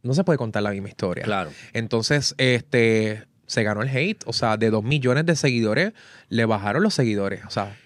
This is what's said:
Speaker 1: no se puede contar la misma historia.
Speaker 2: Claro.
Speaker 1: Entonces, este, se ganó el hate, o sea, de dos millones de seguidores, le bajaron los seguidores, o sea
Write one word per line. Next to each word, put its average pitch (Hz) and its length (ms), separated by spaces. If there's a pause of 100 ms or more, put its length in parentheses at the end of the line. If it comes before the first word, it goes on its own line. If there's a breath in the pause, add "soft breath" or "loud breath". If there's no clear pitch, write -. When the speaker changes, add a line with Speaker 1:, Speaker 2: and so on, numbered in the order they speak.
Speaker 1:
no 127 120
se 180 100
puede 151 140
contar 110 240
la 104 80
misma 98 180
historia. - 360
Speaker 2:
Claro. 95 260 (240 loud breath)
Speaker 1:
Entonces, 117 640
este, 113 880 (220)
se 113 180
ganó 104 180
el 135 80
hate, 156 340
o 117 80
sea, 110 240
de 110 140
dos 107 120
millones 131 440
de 170 100
seguidores, 123 560 (380 loud breath)
le 113 160
bajaron 107 360
los 214 120
seguidores, 101 500
o - 60
sea 101 360